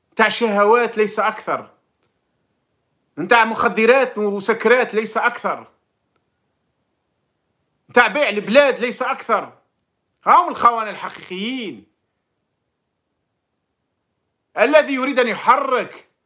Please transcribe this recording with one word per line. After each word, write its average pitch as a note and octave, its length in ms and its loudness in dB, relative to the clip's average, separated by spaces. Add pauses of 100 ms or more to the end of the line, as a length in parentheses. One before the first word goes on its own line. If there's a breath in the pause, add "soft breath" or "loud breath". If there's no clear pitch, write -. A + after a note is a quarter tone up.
(160)
تاع G#3+ 120 2
شهوات A3 720 0
ليس G#3 200 -2
أكثر، G3 520 -6 (1500)
نتاع A3 260 2
مخدرات A3+ 760 2
وسكرات G#3+ 760 0
ليس A3 220 -4
أكثر، G#3+ 540 -4 (2250)
نتاع A#3+ 160 6
بيع A3+ 220 0
البلاد G#3 520 2
ليس A#3+ 220 -4
أكثر. A3 560 -4 (640)
هاهم D#4+ 240 4
الخونة A#3 420 0
الحقيقيين. F#3+ 960 -10 (2750)
الذي C#4+ 360 2
يريد C4 240 -4
أن B3 100 2
يحرك، B3 800 -2 (180)